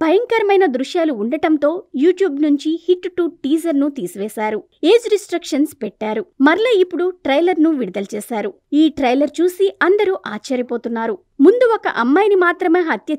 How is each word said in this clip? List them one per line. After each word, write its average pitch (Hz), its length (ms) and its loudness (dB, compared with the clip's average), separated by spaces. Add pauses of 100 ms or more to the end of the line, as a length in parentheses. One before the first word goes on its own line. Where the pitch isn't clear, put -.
భయంకరమైన 392 640 2 (100)
దృశ్యాలు 311 460 -2
ఉండటంతో 294 480 0 (320)
YouTube 339 440 2
నుంచి 294 260 0 (140)
హిట్ 359 220 0 (100)
టూ 349 80 0 (180)
టీజర్ 311 380 0
ను 285 60 0 (100)
తీసివేశారు. 214 600 -6 (320)
ఏజ్ 466 220 4
రిస్ట్రిక్షన్స్ 330 600 -2 (100)
పెట్టారు. 214 400 -6 (240)
మరలా 415 240 0 (120)
ఇప్పుడు 359 220 -6 (200)
ట్రైలర్ 330 400 0
ను 330 140 2
విడుదల 196 260 -8 (100)
చేశారు. 208 360 -8 (300)
ఈ - 20 4 (140)
ట్రైలర్ 277 420 0
చూసి 359 280 0 (200)
అందరూ 381 300 2 (160)
ఆశ్చర్యపోతున్నారు. 233 840 -6 (280)
ముందు 494 200 6 (120)
ఒక 392 100 -6 (160)
అమ్మాయిని 381 420 4
మాత్రమే 349 460 2
హత్య 285 280 -6